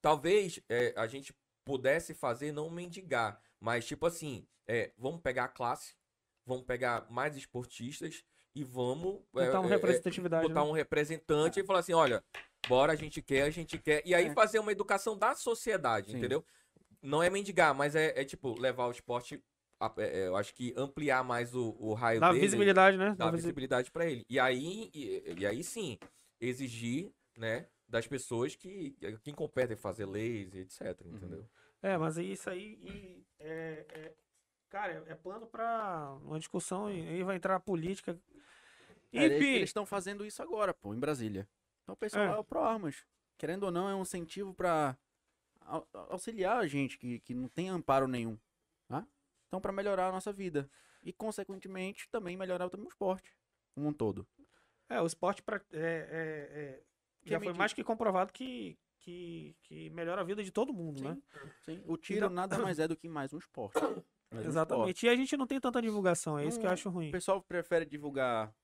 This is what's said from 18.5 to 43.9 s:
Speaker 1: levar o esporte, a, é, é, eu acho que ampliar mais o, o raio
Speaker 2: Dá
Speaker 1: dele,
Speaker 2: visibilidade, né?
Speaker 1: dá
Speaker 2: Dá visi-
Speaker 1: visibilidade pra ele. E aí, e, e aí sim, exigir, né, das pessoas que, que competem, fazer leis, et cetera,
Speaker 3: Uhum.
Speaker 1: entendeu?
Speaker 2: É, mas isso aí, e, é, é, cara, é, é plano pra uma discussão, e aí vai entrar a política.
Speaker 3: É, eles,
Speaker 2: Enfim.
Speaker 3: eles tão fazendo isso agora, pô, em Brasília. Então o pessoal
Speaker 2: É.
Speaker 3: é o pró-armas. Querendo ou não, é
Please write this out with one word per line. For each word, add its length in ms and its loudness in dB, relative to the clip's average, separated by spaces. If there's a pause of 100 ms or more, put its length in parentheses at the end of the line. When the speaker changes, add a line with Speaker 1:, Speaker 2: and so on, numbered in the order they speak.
Speaker 1:
levar 280 2
o 40 0
esporte, 500 -6 (400)
a, 140 0
é, 280 0
é, 40 0
eu 80 0
acho 180 -2
que 220 -6
ampliar 480 0
mais 320 -2
o, 240 -2
o 140 -2
raio 260 4
Speaker 2:
Dá 140 8
Speaker 1:
dele, 80 6
Speaker 2:
visibilidade, 560 8
né? 140 2
Speaker 1:
dá 140 -2
Speaker 2:
Dá 60 4
visi- 120 0
Speaker 1:
visibilidade 460 0
pra 160 -2
ele. 240 -4
E 80 0
aí, 560 2
e, 460 -6
e 80 0
aí 160 -2
sim, 340 -6 (440)
exigir, 720 -4 (240)
né, 300 -4 (200)
das 180 -2
pessoas 500 -2
que, 360 -10 (320)
que 80 -12
competem, 460 -2
fazer 280 -6
leis, 480 -4
et 160 -12
cetera, 400 -10
Speaker 3:
Uhum. 60 -14
Speaker 1:
entendeu? 340 -12 (320)
Speaker 2:
É, 160 0
mas 200 -2
isso 320 -6
aí, 340 -10
e, 420 -16 (140)
é, 540 -10
é, 200 -14 (560)
cara, 380 -6
é, 60 -12
é 20 -10
plano 320 -12
pra 640 -4 (120)
uma 120 -6
discussão, 540 -4
e 160 -4
aí 160 -4
vai 140 -2
entrar 180 2
a 60 0
política. 580 -4 (920)
Speaker 3:
É, 100 4
eles, 140 8
Speaker 2:
Enfim. 160 6
Speaker 3:
eles 200 2
tão 120 -2
fazendo 400 -4
isso 180 -10
agora, 300 0
pô, 200 -8
em 60 -4
Brasília. 480 -2 (360)
Então 100 -10
o 40 -10
pessoal 280 0
Speaker 2:
É. 80 2
Speaker 3:
é 40 0
o 60 -4
pró-armas. 600 -2 (320)
Querendo 260 -4
ou 80 0
não, 180 0
é 60 -2